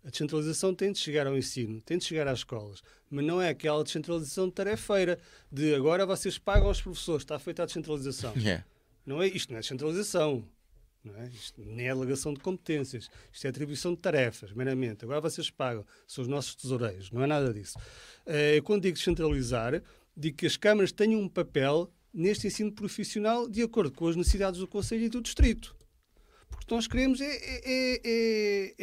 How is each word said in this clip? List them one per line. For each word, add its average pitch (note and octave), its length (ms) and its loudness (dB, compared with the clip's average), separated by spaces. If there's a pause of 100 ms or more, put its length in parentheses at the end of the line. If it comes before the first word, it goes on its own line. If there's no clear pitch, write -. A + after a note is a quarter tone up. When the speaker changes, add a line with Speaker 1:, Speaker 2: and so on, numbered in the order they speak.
Speaker 1:
A C3+ 60 -14
descentralização D#3 640 -2
tem G3 180 0
de F#3+ 80 -4
chegar D3 260 0
ao C#3 120 0
ensino, A2+ 440 -4
tem E3+ 160 -4
de F3 80 -2
chegar D#3 220 -2
às B2+ 120 0
escolas, G#2 420 -10 (280)
mas C#3 160 -2
não F3 160 2
é F3 80 2
aquela D3+ 340 0
descentralização E3 680 -2
tarefeira, G3 680 0 (340)
de D3 220 2
"agora D#3+ 320 4
vocês F#3 320 -2
pagam G#3 300 6
aos F#3+ 140 2
professores, D#3+ 420 -4
está D3+ 160 -8
feita F3 240 -4
a - 20 0
descentralização". C#3 680 -6
Speaker 2:
<laughs> A2+ 120 0
É. F2+ 180 2 (420)
Speaker 1:
Não C#3+ 160 -4
é, G3 60 4
isto F#3+ 240 -2
não A#2 60 -6
é A2 40 -8
descentralização, D3+ 840 0 (600)
não G#2 120 -16
é? A#2+ 140 -12
Isto A#2 340 -16
nem A2+ 240 -6
é C3 60 0
delegação C3 400 -2
de C#3+ 60 -8
competências, D3 680 -4 (240)
isto - 140 -12
é C3+ 40 0
atribuição D3 440 -4
de E3 60 -6
tarefas, B2+ 520 2
meramente. B2 540 -2
"Agora C#3+ 160 -2
vocês D3+ 280 -4
pagam, A#2+ 340 -4 (240)
são - 160 -10
os A#2+ 40 -2
nossos C#3 280 -4
tesoureiros", A2+ 560 -4
não B2 120 -2
é C#3 40 2
nada C#3+ 260 2
disso. G#2 240 -10 (500)
Eh, D3 300 6
eu D3 60 4
quando G3+ 200 2
digo F3+ 140 2
descentralizar, C#3+ 840 0 (360)
digo D3+ 200 -4
que F3 80 -2
as D3+ 120 2
câmaras G#3 340 4
tenham A3 300 4
um G3 80 -2
papel D#3 640 2 (220)
neste G3 340 0
ensino G#3 240 -2
profissional G#3+ 760 -2
de A3 140 0
acordo A3+ 280 0
com E3 160 -2
as E3 80 2
necessidades F#3 440 2
do F#3 80 -6
concelho A3+ 380 -2
e A3+ 40 0
do A#3+ 120 -4
distrito. - 540 2 (720)
Porque - 140 -10
o - 40 -14
que A#3 80 -2
nós A#3 120 0
queremos C4 340 2
é, C#4 40 -4
é, C4 400 -8
é, B3+ 400 2
é, G#3+ 760 2